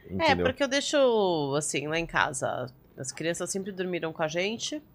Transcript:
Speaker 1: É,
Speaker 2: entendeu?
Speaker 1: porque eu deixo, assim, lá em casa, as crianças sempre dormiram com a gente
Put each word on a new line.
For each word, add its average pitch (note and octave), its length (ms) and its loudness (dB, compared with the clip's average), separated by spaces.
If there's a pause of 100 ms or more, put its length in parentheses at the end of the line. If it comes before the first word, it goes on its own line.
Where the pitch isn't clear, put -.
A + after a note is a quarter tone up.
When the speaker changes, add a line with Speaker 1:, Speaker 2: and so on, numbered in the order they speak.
Speaker 1:
É, F2 40 -12
Speaker 2:
entendeu? D#3+ 320 4
Speaker 1:
porque - 160 0
eu C#4 60 2
deixo, A3+ 920 2
assim, D3 300 -2
lá D#3 100 -2
em E3 80 -2
casa, B2+ 600 0 (300)
as B2+ 140 -10
crianças E3+ 380 -4
sempre G3 220 -6
dormiram F3+ 420 -4
com - 80 -4
a D#3+ 60 0
gente G#3 540 -4 (140)